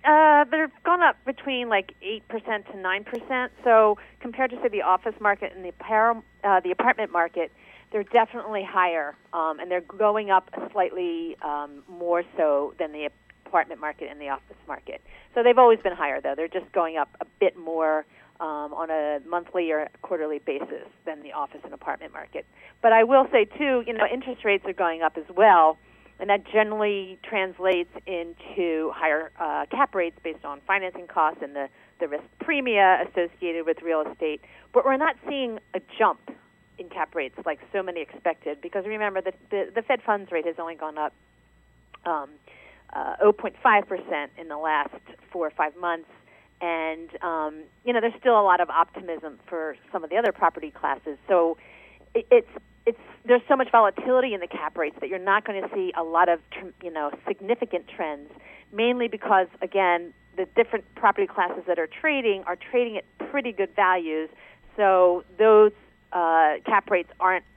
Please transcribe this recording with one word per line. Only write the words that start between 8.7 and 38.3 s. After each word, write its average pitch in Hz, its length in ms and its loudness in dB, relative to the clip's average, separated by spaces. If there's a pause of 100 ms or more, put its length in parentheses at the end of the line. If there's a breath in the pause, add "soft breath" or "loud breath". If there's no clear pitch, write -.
um, 160 260 -2
and 180 120 -10
they're 180 100 -2
going 208 500 0
up 185 200 2 (220)
slightly, 175 680 -4
um, 147 460 -8
more 175 360 -2 (120)
so 147 420 0
than 156 140 -8
the 151 160 -8 (380)
apartment 160 340 -2
market 151 300 -10
and 147 100 -18
the 143 80 -12
office - 280 -10 (100)
market. - 340 -14 (340 soft breath)
So 240 80 2
they've 240 160 6
always 233 220 10
been 180 140 -4
higher, 143 260 -4
though. 139 140 -4
They're 160 140 -4
just 180 240 -8
going 165 240 -2
up 147 120 -2 (120)
a - 60 -12 (120)
bit - 180 2
more, 160 480 -2 (360 soft breath)
um, 151 340 -8
on 165 160 -6
a 151 380 -2
monthly 175 420 -4
or 151 180 -2 (120)
quarterly 156 400 -6
basis 143 480 -8 (160)
than 151 180 -12
the 147 100 -18
office 147 300 -10
and 143 100 -18
apartment 147 400 -12
market. - 320 -14 (360 soft breath)
But 226 120 6
I 226 120 8
will 262 260 6
say, 226 140 4
too, 254 420 -2
you 240 60 -6
know, 220 200 -2
interest 254 320 -8
rates 202 220 0
are 190 60 -6
going 165 300 -2
up 156 140 -2
as 160 200 -12
well, 175 400 8 (420 soft breath)
and 196 120 -2
that 202 200 0
generally 208 720 -2
translates 185 680 -2 (160)
into 170 880 -6
higher, 160 440 -2
uh, 147 280 -6
cap - 280 -2
rates 175 300 -4
based 160 200 -12
on 143 220 -14
financing 185 400 -4
costs 156 360 0
and 143 120 -12
the, 139 140 -8 (320 soft breath)
the 160 80 -4
risk 147 160 -8 (180)
premia 208 640 2
associated 170 600 -6
with 160 160 -2
real 165 180 -2 (100)
estate. 151 300 -6 (320 soft breath)
But 247 140 4
we're 269 100 2
not 320 200 0 (120)
seeing 254 300 -6 (160)
a 190 60 -6 (180)
jump 208 220 2 (580)
in 180 100 -16
cap 165 260 -8
rates 139 300 -8
like 156 160 -6 (120)
so 196 100 -4
many 180 180 -8
expected, - 600 -8